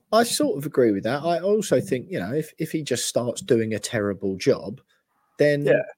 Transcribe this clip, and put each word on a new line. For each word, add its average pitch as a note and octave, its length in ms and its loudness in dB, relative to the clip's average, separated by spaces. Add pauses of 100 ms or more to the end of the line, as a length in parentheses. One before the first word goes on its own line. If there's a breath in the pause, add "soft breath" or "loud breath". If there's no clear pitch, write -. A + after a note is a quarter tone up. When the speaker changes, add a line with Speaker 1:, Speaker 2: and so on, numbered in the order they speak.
(120)
Speaker 1:
I A3+ 120 6
sort C#4 340 -2
of C#3+ 80 -6
agree B2+ 260 4
with G2 120 -2
that. C3 180 -2
I E3 180 0
also G3 400 2
think, B2+ 300 -4
you F3 100 -4
know, G2 140 -6
if, D#3 240 -4
if D#3+ 140 -6
he D#3+ 100 -2
just C3 240 -2
starts A#2+ 360 -4
doing A2+ 340 2
a G#2 40 -2
terrible G2+ 580 -4
job, G#2 440 0 (560)
then, D3 300 2
Speaker 2:
Yeah. B2+ 160 4 (140)